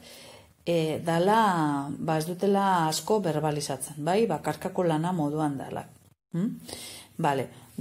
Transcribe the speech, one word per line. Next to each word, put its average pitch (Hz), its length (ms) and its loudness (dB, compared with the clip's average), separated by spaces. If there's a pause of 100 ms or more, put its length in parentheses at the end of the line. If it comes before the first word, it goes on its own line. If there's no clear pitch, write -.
(680)
e, 160 400 2
dala, 165 800 4
ba, 160 320 -2
ez 156 80 -2
dutela 185 640 2
asko 214 340 0
berbalizatzen, 147 800 -2
bai? 190 240 2
Bakarkako 156 640 -2
lana 160 240 0
moduan 147 420 0
dala. - 300 -10 (480)
Hm? 202 160 -2 (720)
Bale. 139 260 0 (340)